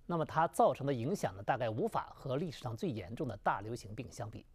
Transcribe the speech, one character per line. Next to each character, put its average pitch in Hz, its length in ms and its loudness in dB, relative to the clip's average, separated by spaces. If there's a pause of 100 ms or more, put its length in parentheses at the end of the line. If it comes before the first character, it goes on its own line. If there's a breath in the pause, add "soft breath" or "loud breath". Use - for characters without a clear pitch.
那 170 120 0
么 156 80 2
它 160 200 4
造 165 280 6
成 131 120 -4
的 143 80 4
影 131 220 0
响 110 220 0
呢， 101 60 -10
大 139 140 2
概 117 120 0
无 135 180 0
法 - 260 -2
和 131 220 -4
历 147 160 -2
史 - 80 -12
上 113 160 -6
最 180 140 -2
严 104 260 -6
重 151 100 -2
的 104 120 -4
大 131 240 0
流 110 120 -6
行 104 220 -8
病 117 160 -8
相 107 180 -8
比。 - 260 -12